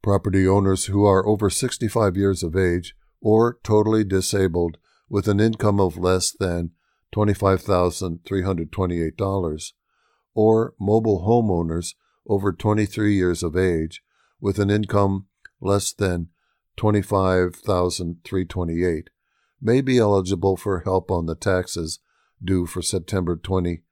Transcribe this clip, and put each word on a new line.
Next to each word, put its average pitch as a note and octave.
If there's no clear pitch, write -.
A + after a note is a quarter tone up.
Property G2
owners F#2+
who G2+
are F#2+
over G#2
sixty-five G#2+
years G2
of D#2+
age F2+
or A2+
totally G#2+
disabled F#2
with G2+
an G2+
income G#2+
of F2+
less F2+
than F2
twenty-five G2+
thousand F2+
three G2
hundred E2+
twenty-eight F2
dollars, F#2+
or A2
mobile G#2
homeowners F2
over G2+
twenty-three G#2
years F2+
of E2
age E2+
with G2
an G2+
income G2+
less G2
than F2
twenty-five F#2+
thousand F2+
three F#2+
twenty-eight, E2+
may A#2+
be B2+
eligible G2
for F#2
help F#2
on E2+
the D#2+
taxes F2
due F2+
for F2
September F2
twenty F2